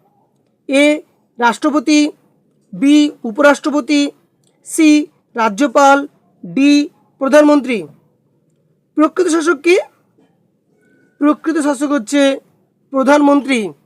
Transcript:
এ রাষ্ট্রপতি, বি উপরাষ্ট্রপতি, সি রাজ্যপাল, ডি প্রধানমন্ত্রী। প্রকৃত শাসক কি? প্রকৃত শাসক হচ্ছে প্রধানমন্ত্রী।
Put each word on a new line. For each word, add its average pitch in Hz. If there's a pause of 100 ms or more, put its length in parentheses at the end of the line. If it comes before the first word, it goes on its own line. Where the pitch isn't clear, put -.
(680)
এ 277 (560)
রাষ্ট্রপতি, 294 (760)
বি 277 (340)
উপরাষ্ট্রপতি, 285 (680)
সি 311 (460)
রাজ্যপাল, 277 (460)
ডি 269 (500)
প্রধানমন্ত্রী। 269 (1200)
প্রকৃত 320
শাসক 320
কি? 349 (1500)
প্রকৃত 294 (100)
শাসক 285
হচ্ছে 277 (720)
প্রধানমন্ত্রী। 277 (260)